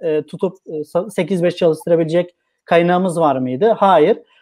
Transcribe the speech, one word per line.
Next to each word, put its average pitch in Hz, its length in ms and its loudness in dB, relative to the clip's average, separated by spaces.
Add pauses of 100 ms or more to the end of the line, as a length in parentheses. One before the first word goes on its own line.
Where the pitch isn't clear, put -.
e, 151 220 -2
tutup, 185 340 -8 (100)
e, 233 40 -14
sa-, 170 400 -6
sekiz 180 320 -2
beş 170 120 0
çalıştırabilecek 170 800 0 (300)
kaynağımız 175 540 0
var 151 160 2
mıydı? 131 420 0
Hayır. 185 400 4 (240)